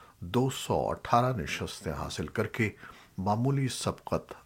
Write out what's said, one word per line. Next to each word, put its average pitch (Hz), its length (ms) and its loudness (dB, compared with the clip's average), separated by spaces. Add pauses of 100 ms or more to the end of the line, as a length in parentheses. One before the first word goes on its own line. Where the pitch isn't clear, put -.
(200)
دو 120 300 2
سو 78 380 0
اٹھارہ 123 480 4
نشستیں - 560 -4
حاصل 73 340 -4
کر - 200 0
کے 107 240 0 (480)
معمولی 120 500 2
سبقت - 640 -2 (120)